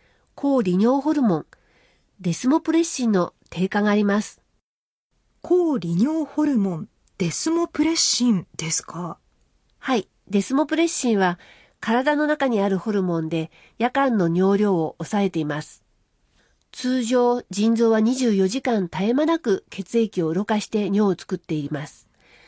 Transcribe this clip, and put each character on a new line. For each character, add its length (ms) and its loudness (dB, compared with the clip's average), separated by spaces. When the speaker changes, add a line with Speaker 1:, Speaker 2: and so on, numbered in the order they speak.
Speaker 1:
抗 260 0
利 120 0
尿 280 2
ホ 120 0
ル 80 0
モ 160 2
ン、 80 -6
デ 140 -2
ス 160 -2
モ 100 4
プ 140 -4
レ 80 4
ッ 20 2
シ 220 -4
ン 80 2
の 200 0
低 200 -2
下 120 -2
が 100 2
あ 40 2
り 80 2
ま 180 2
す。 220 -12
Speaker 2:
抗 360 2
利 200 -2
尿 280 0
ホ 180 -2
ル 140 2
モ 180 0
ン、 140 -10
デ 140 -2
ス 180 -4
モ 200 -2
プ 160 -2
レ 80 0
ッ 20 -2
シ 340 0
ン 160 0
で 140 -6
す 100 -4
か？ 360 -10
Speaker 1:
は 180 -2
い。 140 -4
デ 140 0
ス 140 -4
モ 100 2
プ 100 -4
レ 80 2
ッ 60 2
シ 240 0
ン 40 2
は 220 0
体 380 0
の 100 0
中 220 0
に 100 0
あ 80 2
る 100 0
ホ 140 -4
ル 120 0
モ 180 0
ン 80 -4
で 220 -4
夜 120 0
間 280 0
の 100 2
尿 320 2
量 160 2
を 220 -2
抑 260 -2
え 60 2
て 100 -4
い 60 -2
ま 160 -4
す。 200 -18
通 320 -2
常、 460 2
腎 240 2
臓 160 4
は 100 4
二 140 2
十 220 2
四 120 4
時 140 -4
間 220 0
絶 220 -4
え 100 2
間 100 2
な 140 0
く 320 0
血 260 -6
液 240 0
を 140 0
ろ 100 -2
過 140 0
し 80 -10
て 180 -2
尿 160 0
を 160 2
作 200 -8
っ 20 -
て 160 -8
い 160 -4
ま 160 -6
す。 200 -20